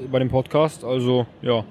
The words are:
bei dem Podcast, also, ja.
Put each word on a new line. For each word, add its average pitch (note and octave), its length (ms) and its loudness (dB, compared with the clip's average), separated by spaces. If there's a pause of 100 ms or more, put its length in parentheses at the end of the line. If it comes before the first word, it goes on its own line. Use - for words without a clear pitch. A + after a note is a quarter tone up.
(100)
bei C3 80 2
dem B2+ 120 0
Podcast, D3 520 0
also, B2 440 0 (160)
ja. A#2 280 0